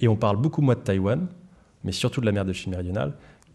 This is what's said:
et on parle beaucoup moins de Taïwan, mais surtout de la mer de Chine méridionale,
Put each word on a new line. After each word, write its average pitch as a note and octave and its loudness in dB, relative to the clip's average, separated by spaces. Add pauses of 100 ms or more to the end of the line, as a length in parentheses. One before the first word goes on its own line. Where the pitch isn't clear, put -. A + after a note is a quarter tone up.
et B2 4
on A2 6
parle G#2 2
beaucoup D3+ 0
moins C3 4
de - -14
Taïwan, G#2 0 (560)
mais F#2+ -4
surtout B2 -2
de A#2 2
la G#2 4
mer G2+ 0
de F#2+ -2
Chine F#2 -6
méridionale, F2+ -4 (420)